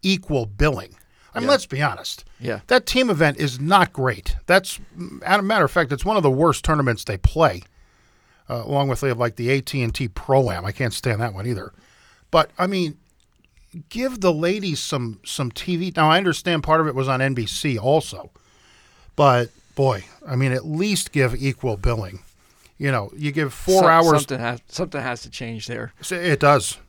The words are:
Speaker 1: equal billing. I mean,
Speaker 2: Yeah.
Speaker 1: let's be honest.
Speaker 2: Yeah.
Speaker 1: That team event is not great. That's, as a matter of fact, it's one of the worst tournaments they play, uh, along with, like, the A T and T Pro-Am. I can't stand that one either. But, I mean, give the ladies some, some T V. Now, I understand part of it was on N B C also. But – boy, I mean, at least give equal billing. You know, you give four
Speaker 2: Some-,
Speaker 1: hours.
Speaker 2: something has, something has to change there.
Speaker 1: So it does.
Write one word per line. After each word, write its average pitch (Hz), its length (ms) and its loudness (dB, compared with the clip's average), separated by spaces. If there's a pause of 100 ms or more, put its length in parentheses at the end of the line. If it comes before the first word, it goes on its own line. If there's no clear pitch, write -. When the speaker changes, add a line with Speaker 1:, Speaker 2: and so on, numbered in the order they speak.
Speaker 1:
equal 180 420 0
billing. 117 520 -2 (380)
I - 40 -6
mean, 240 80 -2
Speaker 2:
Yeah. 277 60 4
Speaker 1:
let's 277 120 2
be 139 160 -6
honest. - 460 -4 (120)
Speaker 2:
Yeah. 117 280 -6
Speaker 1:
That 247 180 2
team 254 240 0
event 151 300 2
is 135 200 -4
not 170 360 2
great. 127 500 -2
That's, 185 340 2 (440)
as 196 160 2
a 202 40 0
matter 196 220 2
of 135 60 0
fact, 156 220 0
it's 139 120 -6
one 208 140 2
of 185 40 0
the 143 80 4
worst 143 320 2
tournaments 139 420 0
they 101 120 -6
play, 98 460 2 (880)
uh, 120 160 -6
along 139 220 0
with, 127 140 -2
like, 120 340 0
the 120 120 -2
A 135 140 0
T 135 200 -4
and 113 120 -2
T 131 140 -4
Pro-Am. 104 580 0
I 104 60 -4
can't 120 200 -4
stand 113 300 -4
that 117 100 -4
one 95 140 -8
either. 120 260 -6 (580)
But, 160 280 2
I 180 80 0
mean, 180 320 -4 (880)
give 247 320 -6
the 185 120 2
ladies 185 480 -2
some, 120 440 -6
some 127 260 -6
T - 260 -4
V. 175 200 -4
Now, 156 140 4
I 160 80 6
understand 175 440 0
part 160 200 2
of 156 40 2
it 143 80 -4
was 131 140 -2
on 131 140 0
N 135 100 0
B 120 140 -4
C 135 320 -2
also. 139 520 -2 (840)
But – 123 340 4 (260)
boy, 127 300 0 (220)
I 135 100 -4
mean, 131 160 0
at 127 120 -4
least 170 480 -2
give 127 220 2
equal 131 420 -4
billing. 98 440 -4 (580)
You 143 140 -2
know, 104 240 -2
you 147 160 -4
give 147 200 -2
four 190 300 4
Speaker 2:
Some-, 170 80 8
Speaker 1:
hours. 165 200 8 (100)
Speaker 2:
something 135 180 -6
has, 120 300 -6
something - 320 -6
has 123 220 -8
to 120 80 -18
change 113 360 -10
there. 117 260 -10 (100)
Speaker 1:
So 180 140 -8
it 170 240 0
does. 143 380 4 (100)